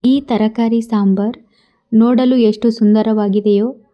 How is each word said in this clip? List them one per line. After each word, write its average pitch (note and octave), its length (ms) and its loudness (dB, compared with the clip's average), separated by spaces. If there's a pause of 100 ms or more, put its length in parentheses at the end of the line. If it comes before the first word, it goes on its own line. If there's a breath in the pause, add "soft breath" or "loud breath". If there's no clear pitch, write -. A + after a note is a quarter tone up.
ಈ C4+ 160 2
ತರಕಾರಿ A3+ 600 -2
ಸಾಂಬಾರ್ G#3 560 -2 (580)
ನೋಡಲು B3 420 2
ಎಷ್ಟು A3+ 340 0
ಸುಂದರವಾಗಿದೆಯೋ G#3+ 1040 0 (180)